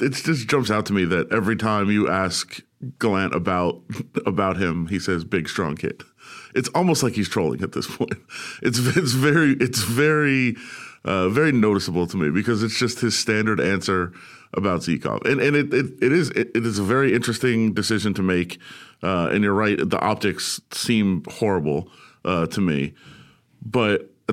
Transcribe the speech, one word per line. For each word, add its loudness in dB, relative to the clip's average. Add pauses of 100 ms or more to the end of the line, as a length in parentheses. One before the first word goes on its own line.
it 0
just -2
jumps 2
out 0
to -4
me 4
that 0
every 2
time 0
you 2
ask -2 (400)
Gallant 2
about, 0 (220)
<laughs> -8
about 0
him, -2
he -2
says, -2
"Big, -2
strong -4
kid." -8 (520)
It's -2
almost 2
like 0
he's -2
trolling -2
at -6
this -6
point. -4 (480)
It's, 0
it's 2
very, 4
it's 0
very, 2 (480)
uh, 2
very 4
noticeable 2
to -6
me 2
because 0
it's -2
just -2
his 0
standard 0
answer 0 (420)
about 0
Zykov. -2
And, 0
and 2
it, 0
it, 2 (140)
it 4
is, 2
it, -2
it 0
is -2
a 0
very 2
interesting 0
decision 0
to -4
make. 0 (420)
Uh, 0
and 2
you're 2
right, 2
the 0
optics -2 (100)
seem 0
horrible, -2 (340)
uh, 0
to -4
me. 0 (720)
But, 0 (220)